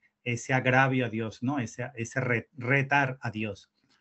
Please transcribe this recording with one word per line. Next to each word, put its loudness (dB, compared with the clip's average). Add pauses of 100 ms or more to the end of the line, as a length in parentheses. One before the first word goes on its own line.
(240)
ese -4
agravio 4
a -4
Dios, -6
¿no? 0
Ese, -6
ese -4
re-, 0
retar 2
a -6
Dios. -8 (300)